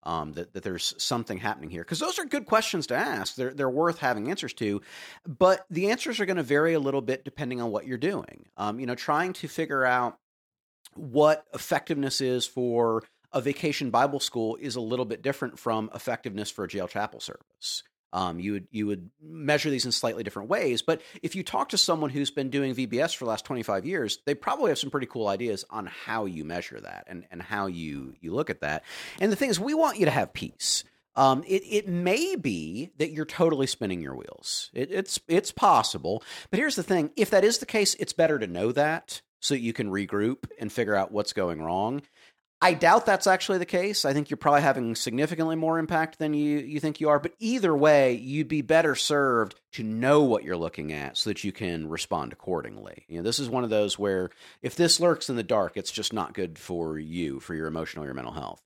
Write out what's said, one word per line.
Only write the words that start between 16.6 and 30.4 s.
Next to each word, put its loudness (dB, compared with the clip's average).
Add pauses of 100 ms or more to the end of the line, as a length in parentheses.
a -6
jail -6
chapel -6
service. -12 (320)
Um, -2
you -4
would, -6
you -2
would -4 (140)
measure 0
these 0
in -2
slightly -2
different -6
ways, 0
but 0 (220)
if -6
you -6
talk -2
to 0
someone 2
who's -2
been -2
doing 0
V -2
B 0
S 2
for -10
the -2
last -2
twenty-five -2
years, -2
they 0
probably 0
have 0
some -4
pretty -2
cool -2
ideas -2
on -8
how -6
you -6
measure -8
that -14
and, -14
and -14
how -4
you, -8
you -8
look -2
at -6
that. -4 (340)
And 2
the 0
thing 0
is, 2
we -2
want 2
you 4
to 6
have -2
peace. -4 (320)